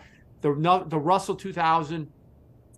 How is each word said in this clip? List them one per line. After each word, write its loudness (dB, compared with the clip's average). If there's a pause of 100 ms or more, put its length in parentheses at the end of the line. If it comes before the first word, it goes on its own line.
(420)
the, 2
no-, 2
the -4
Russell 0
two -10
thousand 0 (680)